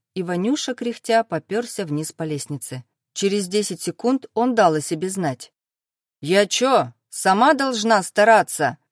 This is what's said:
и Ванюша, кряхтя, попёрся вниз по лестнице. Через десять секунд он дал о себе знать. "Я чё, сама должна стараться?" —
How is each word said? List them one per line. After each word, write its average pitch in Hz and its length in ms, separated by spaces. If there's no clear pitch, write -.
и 185 80
Ванюша, 190 520
кряхтя, 233 500
попёрся 202 600
вниз 151 280
по - 100
лестнице. 143 600
Через 196 340
десять 196 340
секунд 247 520
он 240 200
дал 185 200
о 151 60
себе 170 300
знать. 175 420
"Я 190 260
чё, 233 460
сама 220 460
должна 226 480
стараться?" — 202 760